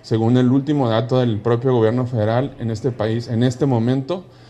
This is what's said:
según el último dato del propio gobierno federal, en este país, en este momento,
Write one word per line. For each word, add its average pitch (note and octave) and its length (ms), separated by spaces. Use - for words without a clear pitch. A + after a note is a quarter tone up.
según A#2 360
el B2+ 140
último C#3 380
dato A#2+ 300
del A#2 200
propio A#2+ 340
gobierno A#2+ 340
federal, A#2+ 520
en A2+ 120
este A#2+ 200
país, A2+ 360
en A#2+ 160
este B2+ 220
momento, C3 580